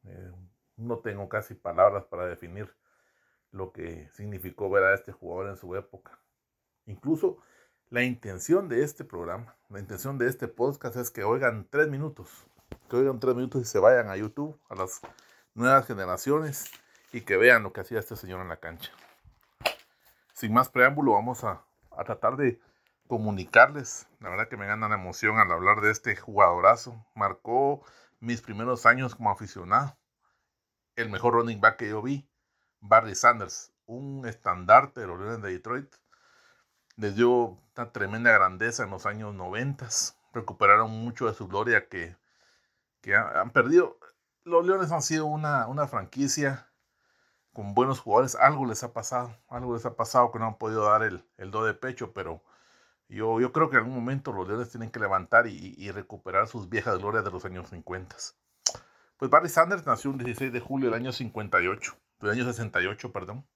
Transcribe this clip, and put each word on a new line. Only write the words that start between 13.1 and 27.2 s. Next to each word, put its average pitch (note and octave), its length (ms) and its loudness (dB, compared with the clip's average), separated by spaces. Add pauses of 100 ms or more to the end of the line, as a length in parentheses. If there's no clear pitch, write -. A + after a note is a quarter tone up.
tres B2+ 160 2
minutos B2 280 -4
y - 20 -4
se G#2+ 160 0
vayan A2+ 280 8
a F#2+ 80 -6
YouTube, C#3+ 400 -8 (120)
a - 80 -14
las F#2+ 240 -8 (540)
nuevas B2+ 300 4
generaciones, C3+ 840 -4 (420)
y A#2+ 100 -8
que G2 140 0
vean A2+ 260 8
lo G2 100 -10
que - 80 -12
hacía G#2+ 200 -6
este G#2 160 -10
señor F#2 240 -12
en F#2 80 -12
la E2 100 -10
cancha. E2+ 320 -16 (1400)
Sin G#2+ 200 -6
más B2+ 160 4
preámbulo, C3+ 440 4
vamos A2+ 320 0
a, G2 180 -4 (340)
a E2+ 60 -8
tratar A2+ 340 -2
de B2+ 240 0 (460)
comunicarles. A2+ 1000 2 (100)
La G2 120 -12
verdad G2+ 180 -2
que C3+ 80 -14
me G2+ 100 -10
gana G#2+ 220 -4
la G#2+ 80 0
emoción G#2 420 -2
al F#2+ 140 6
hablar F#2+ 280 4
de G#2+ 120 4
este G#2+ 240 -4
jugadorazo. G#2 1000 4
Marcó B2 680 -2 (340)